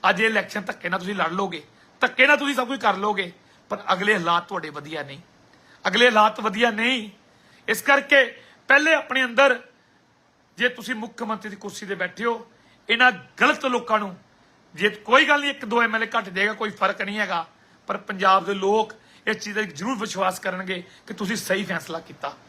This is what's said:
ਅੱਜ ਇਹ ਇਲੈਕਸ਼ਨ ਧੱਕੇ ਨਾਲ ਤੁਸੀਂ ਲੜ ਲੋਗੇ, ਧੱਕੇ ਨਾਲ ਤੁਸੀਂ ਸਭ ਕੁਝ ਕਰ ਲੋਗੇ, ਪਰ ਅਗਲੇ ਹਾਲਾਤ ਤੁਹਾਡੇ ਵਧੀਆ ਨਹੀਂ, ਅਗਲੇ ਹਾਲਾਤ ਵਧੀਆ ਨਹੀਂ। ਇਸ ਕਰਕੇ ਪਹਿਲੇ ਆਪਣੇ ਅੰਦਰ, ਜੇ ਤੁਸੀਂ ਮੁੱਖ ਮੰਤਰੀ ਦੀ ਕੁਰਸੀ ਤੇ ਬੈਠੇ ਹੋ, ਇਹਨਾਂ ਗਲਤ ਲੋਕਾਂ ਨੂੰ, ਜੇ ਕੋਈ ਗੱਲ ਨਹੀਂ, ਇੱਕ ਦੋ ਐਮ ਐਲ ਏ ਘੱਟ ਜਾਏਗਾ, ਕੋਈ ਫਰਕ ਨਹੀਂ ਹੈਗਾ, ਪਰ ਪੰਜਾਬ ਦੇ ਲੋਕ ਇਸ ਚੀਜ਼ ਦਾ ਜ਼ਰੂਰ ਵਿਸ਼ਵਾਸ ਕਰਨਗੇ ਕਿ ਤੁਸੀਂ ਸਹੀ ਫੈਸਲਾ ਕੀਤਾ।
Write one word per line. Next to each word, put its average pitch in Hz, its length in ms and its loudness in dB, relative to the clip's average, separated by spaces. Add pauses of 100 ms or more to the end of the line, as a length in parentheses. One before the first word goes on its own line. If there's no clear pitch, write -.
ਅੱਜ 196 120 2
ਇਹ 220 60 4
ਇਲੈਕਸ਼ਨ 208 340 -2
ਧੱਕੇ - 280 -8
ਨਾਲ 185 100 -2
ਤੁਸੀਂ 190 160 -6
ਲੜ 170 120 0
ਲੋਗੇ, 175 360 -4 (380)
ਧੱਕੇ 254 260 4
ਨਾਲ 294 100 6
ਤੁਸੀਂ 285 180 -2
ਸਭ 247 120 0
ਕੁਝ 254 140 -6
ਕਰ 202 140 2
ਲੋਗੇ, 190 380 -4 (360)
ਪਰ 202 140 -8 (100)
ਅਗਲੇ 202 200 0
ਹਾਲਾਤ 175 340 0
ਤੁਹਾਡੇ 165 220 -8
ਵਧੀਆ 147 340 -10
ਨਹੀਂ, 139 160 -14 (680)
ਅਗਲੇ 214 180 4
ਹਾਲਾਤ 220 340 4
ਵਧੀਆ 220 320 0
ਨਹੀਂ। 226 380 -2 (580)
ਇਸ - 140 -2
ਕਰਕੇ 277 600 4 (260)
ਪਹਿਲੇ 302 260 6
ਆਪਣੇ 262 300 0
ਅੰਦਰ, 247 360 4 (960)
ਜੇ 240 120 2
ਤੁਸੀਂ 240 260 -8
ਮੁੱਖ 214 280 -10
ਮੰਤਰੀ 214 260 -6
ਦੀ 202 60 -12
ਕੁਰਸੀ 202 300 -12
ਤੇ 190 100 -6
ਬੈਠੇ 180 300 -6
ਹੋ, 226 260 -4 (380)
ਇਹਨਾਂ 247 220 6 (300)
ਗਲਤ 285 240 2
ਲੋਕਾਂ 240 340 0
ਨੂੰ, 196 180 -6 (580)
ਜੇ 190 140 2
ਕੋਈ 247 380 4
ਗੱਲ 294 140 4
ਨਹੀਂ, 285 100 -2
ਇੱਕ 277 140 -8
ਦੋ 233 180 2
ਐਮ 220 120 0
ਐਲ 220 80 0
ਏ 220 40 -4 (100)
ਘੱਟ 196 120 -4
ਜਾਏਗਾ, 202 240 -2
ਕੋਈ 214 160 -4
ਫਰਕ 196 320 -2
ਨਹੀਂ 202 180 -4
ਹੈਗਾ, 185 280 -4 (400)
ਪਰ - 100 -4
ਪੰਜਾਬ 196 480 2
ਦੇ 202 80 -2
ਲੋਕ 208 400 0 (340)
ਇਸ 220 100 -2
ਚੀਜ਼ 208 180 -10
ਦਾ 214 60 -2
ਜ਼ਰੂਰ 202 360 -6
ਵਿਸ਼ਵਾਸ 190 420 -2
ਕਰਨਗੇ 185 440 -6 (240)
ਕਿ 214 60 -12
ਤੁਸੀਂ 208 220 -4
ਸਹੀ 196 280 -2
ਫੈਸਲਾ 165 360 -8
ਕੀਤਾ। 143 380 -12 (120)